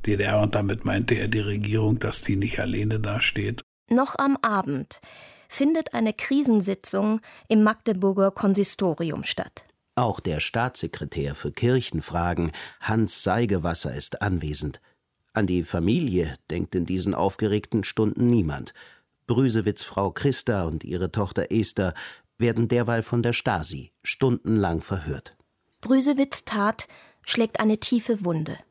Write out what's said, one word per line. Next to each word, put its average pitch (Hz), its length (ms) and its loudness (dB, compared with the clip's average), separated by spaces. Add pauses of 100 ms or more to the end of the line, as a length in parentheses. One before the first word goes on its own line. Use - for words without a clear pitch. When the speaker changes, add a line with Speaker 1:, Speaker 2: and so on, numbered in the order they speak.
Speaker 1:
D 104 100 2
D 101 80 0
R", 104 180 4
und 104 140 2
damit 104 300 0
meinte 107 300 2
er - 120 -2
die 110 140 2
Regierung, 104 580 0
"dass - 220 -4
die 101 160 0
nicht 101 240 -2
alleine 107 400 -2
dasteht." 104 600 -2 (280)
Speaker 2:
Noch 269 280 2
am 277 240 2
Abend 202 600 -2 (480)
findet 311 440 0
eine 226 200 0
Krisensitzung 214 1040 2 (300)
im 220 120 8
Magdeburger 196 680 4
Konsistorium 190 960 0
statt. - 400 -8 (320)
Speaker 3:
Auch 120 220 0
der 78 220 -2
Staatssekretär 76 920 -4
für - 180 -6
Kirchenfragen, 87 1000 0 (300)
Hans 110 420 0
Seigewasser, 90 720 0
ist - 260 -6
anwesend. 78 600 -2 (500)
An 104 160 0
die 90 160 0
Familie 90 720 0 (180)
denkt 85 240 -4
in 87 100 0
diesen 92 280 -2
aufgeregten 101 720 0
Stunden 110 420 0
niemand. 80 460 0 (520)
Brüsewitz 110 580 2
Frau 98 280 -2
Christa 113 540 0
und 78 180 -4
ihre 87 300 -4
Tochter 98 360 -2
Esther 98 440 0 (440)
werden 117 300 2
derweil 117 360 2
von 120 200 0
der 120 80 2
Stasi 80 600 -4 (100)
stundenlang 104 800 0
verhört. 76 560 -8 (420)
Speaker 2:
Brüsewitz' 269 640 2
Tat 208 460 -2 (360)
schlägt 226 360 0
eine 214 160 4
tiefe 220 480 0
Wunde 160 320 -2 (140)